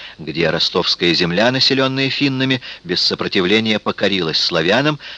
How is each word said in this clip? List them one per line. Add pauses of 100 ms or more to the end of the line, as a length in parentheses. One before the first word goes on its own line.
(200)
где
ростовская
земля,
населенная
финнами, (220)
без
сопротивления
покорилась
славянам, (180)